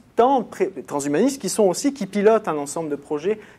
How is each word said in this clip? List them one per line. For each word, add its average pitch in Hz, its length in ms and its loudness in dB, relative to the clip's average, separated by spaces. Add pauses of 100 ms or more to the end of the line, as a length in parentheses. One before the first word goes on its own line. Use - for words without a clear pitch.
(160)
tentent, 254 340 4
pré-, 165 260 -2
les 131 60 -10
transhumanistes 147 580 0
qui 185 100 -6
sont 220 160 2
aussi, 196 280 0
qui 214 140 -8
pilotent 214 400 2
un 160 100 -2
ensemble 147 320 -6
de 147 60 -4
projets 156 440 -4 (200)